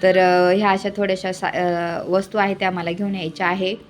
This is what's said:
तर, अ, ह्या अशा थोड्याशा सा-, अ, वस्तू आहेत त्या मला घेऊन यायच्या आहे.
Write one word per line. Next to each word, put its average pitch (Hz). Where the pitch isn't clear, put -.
तर, 185
अ, 180
ह्या 202
अशा 196
थोड्याशा 190
सा-, 185
अ, 170
वस्तू 190
आहेत 196
त्या 190
मला 170
घेऊन 196
यायच्या 175
आहे. 190